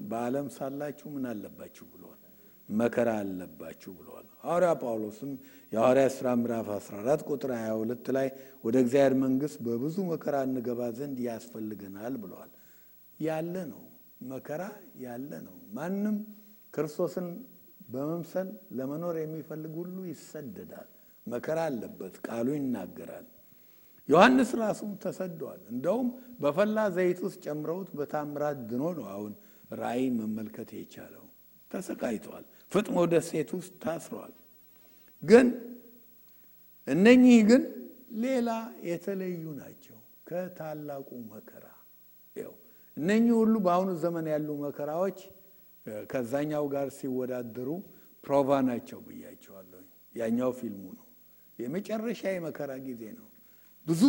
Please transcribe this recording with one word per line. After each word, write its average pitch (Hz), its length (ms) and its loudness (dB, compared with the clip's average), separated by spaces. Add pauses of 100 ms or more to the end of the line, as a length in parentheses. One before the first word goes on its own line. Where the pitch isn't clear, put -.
«በዓለም 123 460 -4
ሳላችሁ 143 600 -10
ምን 139 160 -6
አለባችሁ?» 98 600 -12
ብለዋል፣ - 320 -20 (480)
«መከራ 117 400 2 (100)
አለባችሁ» 90 760 -8
ብለዋል። - 340 -18 (120)
ሐዋርያ 170 400 2
ጳውሎስም 113 540 -4 (400)
የሐዋርያ 127 380 6
ሥራ 131 240 -4
ምዕራፍ 113 360 0
አስራ 104 280 -6
አራት 139 280 2
ቁጥር 139 260 -4
ሃያ 113 220 -2
ሁለት 113 340 -2
ላይ 135 200 0 (340)
«ወደ 113 160 2
እግዚአብሔር 131 400 6
መንግሥት 135 420 0
በብዙ 117 360 -2 (100)
መከራ 156 360 -2
እንገባ 123 380 -2 (120)
ዘንድ 135 300 -8
ያስፈልገናል» 107 960 -8
ብለዋል። 90 340 -14 (680)
ያለ 160 340 -2 (120)
ነው፣ - 160 -14 (400)
መከራ 131 400 -8 (360)
ያለ 127 320 -10 (100)
ነው። - 160 -18 (160)
ማንም 196 440 -2 (560)
ክርስቶስን 170 540 -4 (600)
በመምሰል 160 640 -6 (220)
ለመኖር 147 460 -4
የሚፈልግ 156 580 -8
ሁሉ 180 300 -8
ይሰደዳል። 135 840 -14 (380)
መከራ 123 380 -4
አለበት፣ 104 560 -6
ቃሉ 117 300 -4
ይናገራል። 113 760 -6 (800)
ዮሐንስ 233 480 8
ራሱም 214 420 -2
ተሰዷል። 165 680 -8
እንደውም 170 420 0 (280)
በፈላ 202 420 2 (120)
ዘይት 180 300 2
ውስጥ 185 200 -4
ጨምረውት 156 520 -6
በታምራት 147 720 -4
ድኖ 123 260 -2
ነው 131 160 -8
አሁን 104 240 -8 (380)
ራእይ 117 420 -2
መመልከት 110 600 -4
የቻለው። - 520 -16 (460)
ተሰቃይቷል። - 720 -6 (260)
ፍጥሞ 190 260 2 (120)
ደሴት 160 440 2
ውስጥ 180 280 -6
ታስሯል። - 520 -6 (880)
ግን 226 240 12 (1400)
እነኚህ 240 580 10
ግን 247 180 10 (580)
ሌላ 240 280 0 (340)
የተለዩ 175 600 -4 (100)
ናቸው - 420 -18 (280)
ከታላቁ 151 840 -8 (180)
መከራ። - 380 -18 (720)
ይኸው - 180 -10 (420)
እነኚህ 220 380 4
ሁሉ 220 260 6
በአሁኑ 185 380 4
ዘመን 165 280 -2
ያሉ 151 220 -2 (100)
መከራዎች፣ 151 600 -4 (680)
እ፣ 110 60 -10 (140)
ከዛኛው 143 640 -2
ጋር 139 220 -2
ሲወዳደሩ 127 800 -6 (540)
ፕሮቫ 139 240 4 (140)
ናቸው 123 400 -2
ብያቸዋለሁ። - 800 -18 (340)
ያኛው 117 380 2
ፊልሙ 101 400 -8
ነው። - 140 -20 (520)
የመጨረሻ 208 680 -4
የመከራ 160 540 -4
ጊዜ 123 300 -10
ነው። - 180 -20 (580)
ብዙ 160 220 4